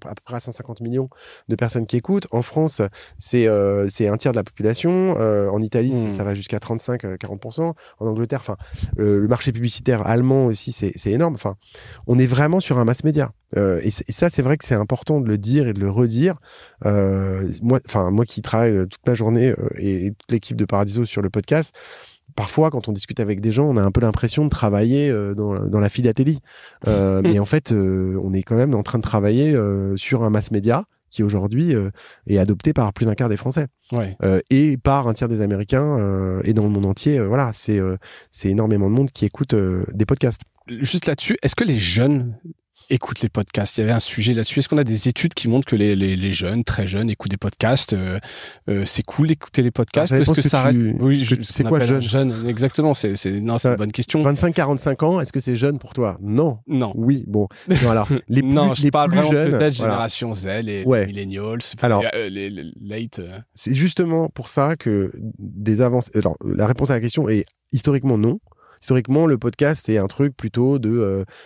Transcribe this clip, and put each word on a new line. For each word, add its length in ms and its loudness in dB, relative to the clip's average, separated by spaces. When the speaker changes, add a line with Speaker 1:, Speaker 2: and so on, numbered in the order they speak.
Speaker 1:
à 100 -14
peu 80 -20
près 140 -12
à 40 -8
cent 120 -14
cinquante 300 -14
millions 260 -4
de 80 0
personnes 300 -2
qui 100 -2
écoutent. 340 0
En 120 0
France, 400 -2
c'est, 300 2
euh, 400 2
c'est 200 0
un 100 0
tiers 140 0
de 40 0
la 80 0
population. 720 0
Euh, 300 2
en 140 0
Italie, 280 0
c'est, 180 0
Speaker 2:
Hmm. 80 -4
Speaker 1:
ça 80 -4
va 100 -2
jusqu'à 260 -6
trente-cinq, 580 -6
quarante 220 -12
pour 140 -14
cent. 200 -4
En 80 -6
Angleterre, 340 -2
enfin, 160 -8
le, 240 4
le 80 2
marché 240 0
publicitaire 540 -2
allemand 400 4
aussi, 260 -4
c'est, 240 -4
c'est 140 -4
énorme. 240 0
Enfin, 200 -6
on 120 4
est 80 6
vraiment 340 2
sur 180 0
un 60 4
mass 200 0
média. 280 0
Euh, 260 2
et 80 0
c-, 180 -8
et 40 -6
ça, 180 2
c'est 120 -2
vrai 140 2
que 80 -10
c'est 100 0
important 460 0
de 80 -2
le 100 2
dire 300 2
et 40 -2
de 80 -4
le 100 0
redire. 460 2
Euh, 640 0
moi, 240 4
enfin, 240 0
moi 140 4
qui 180 -8
travaille, 340 2
euh, 100 2
toute 200 -10
ma 80 2
journée, 360 2
euh, 260 -2
et, 300 -2
et 40 -2
toute 200 -14
l'équipe 260 -2
de 80 0
Paradiso 400 0
sur 180 -4
le 80 -2
podcast, 440 -2
parfois, 360 0
quand 180 -6
on 40 -2
discute 280 -8
avec 200 -2
des 120 0
gens, 140 2
on 100 2
a 60 4
un 80 4
peu 100 2
l'impression 440 0
de 60 0
travailler, 600 2
euh, 240 -2
dans, 200 -2
dans 260 0
la 80 4
philatélie. 520 2
Euh, 360 2
Speaker 2:
<laughs> 20 0
Speaker 1:
mais 140 4
en 80 2
fait, 260 0
euh, 500 2
on 100 -2
est 100 0
quand 140 -2
même 180 2
en 80 0
train 160 -4
de 60 -2
travailler, 500 2
euh, 420 0
sur 260 -2
un 80 2
mass 200 0
média 340 0
qui 140 -4
aujourd'hui, 520 0
euh, 160 0
est 100 2
adopté 360 2
par 200 0
plus 140 0
d'un 80 2
quart 140 0
des 80 0
Français. 320 -4
Speaker 2:
Ouais. 320 -4
Speaker 1:
Euh, 160 4
et 260 4
par 320 0
un 60 0
tiers 140 -2
des 120 0
Américains, 580 0
euh, 460 -2
et 80 2
dans 120 4
le 40 2
monde 160 0
entier, 340 0
euh, 100 0
voilà, 260 0
c'est, 240 -2
euh, 180 -2
c'est 180 -4
énormément 400 2
de 40 2
monde 180 2
qui 120 -4
écoute, 300 -2
euh, 300 0
des 100 0
podcasts. 360 0
Speaker 2:
Juste 380 -4
là-dessus, 360 -2
est-ce 120 0
que 100 0
les 140 2
jeunes 580 0
écoutent 320 -2
les 60 -2
podcasts ? 500 -4
Il 20 -2
y 40 2
avait 80 2
un 80 2
sujet 340 -2
là-dessus. 260 -2
Est-ce 80 -2
qu'on 100 0
a 60 2
des 240 -2
études 260 -2
qui 140 -4
montrent 180 2
que 100 0
les, 200 4
les, 200 0
les 160 -2
jeunes, 320 -2
très 240 -2
jeunes, 200 -2
écoutent 220 -6
des 60 -2
podcasts ? 580 -2
Euh, 240 -4
euh, 160 -2
c'est 200 -4
cool 240 0
d'écouter 340 0
les 100 2
podcasts 380 0
Speaker 1:
Ça 60 2
Speaker 2:
parce 120 4
Speaker 1:
dépend 60 4
Speaker 2:
que 80 4
Speaker 1:
ce 40 2
que 40 2
Speaker 2:
ça 200 2
Speaker 1:
tu, 100 4
Speaker 2:
reste, 200 0
oui, 200 4
Speaker 1:
ce 40 0
Speaker 2:
je, 120 2
Speaker 1:
que, 80 -6
Speaker 2:
ce 80 -10
Speaker 1:
c'est 120 -2
Speaker 2:
qu'on 60 0
Speaker 1:
quoi 80 4
Speaker 2:
appelle 180 2
un 40 0
Speaker 1:
jeune ? 320 0
Speaker 2:
jeune. 160 -4
Exactement. 460 0
C'est, 220 -2
c'est, 240 -4
non, 180 -2
c'est 100 0
Speaker 1:
Ça, 40 4
Speaker 2:
une 40 0
bonne 160 -4
question. 300 -2
Speaker 1:
vingt-cinq, 320 2
quarante-cinq 500 -2
ans, 160 2
est-ce 120 -6
que 80 -2
c'est 160 -4
jeune 220 0
pour 160 -16
toi ? 260 -2
Non. 460 0
Speaker 2:
Non. 300 -2
Speaker 1:
Oui, 320 0
bon. 180 0
Non, 220 4
alors, 180 2
Speaker 2:
<laughs> 100 -10
Speaker 1:
les 140 2
plus, 100 0
Speaker 2:
Non, 220 4
je 80 0
Speaker 1:
les 80 4
Speaker 2:
parle 200 2
Speaker 1:
plus 80 4
Speaker 2:
vraiment 140 4
Speaker 1:
jeunes, 180 2
Speaker 2:
peut-être 260 2
Speaker 1:
voilà. 180 0
Speaker 2:
génération 400 -4
Z, 120 -8
les 200 -6
Speaker 1:
Ouais. 220 2
Speaker 2:
millennials, 520 -8
Speaker 1:
Alors, 200 2
Speaker 2:
euh, 140 -4
les, 220 -8
les 300 -12
late, 400 -10
euh. 180 -14
Speaker 1:
c'est 200 -2
justement 540 0
pour 200 -12
ça 280 0
que 360 -2
des 420 -2
avances... 340 2
Alors, 300 0
la 220 0
réponse 240 0
à 40 2
la 60 0
question 280 -2
est 160 2
historiquement 460 2
non. 200 2
Historiquement, 440 2
le 120 4
podcast, 480 0
c'est 100 2
un 100 2
truc 300 -2
plutôt 420 0
de, 120 -2
euh, 340 0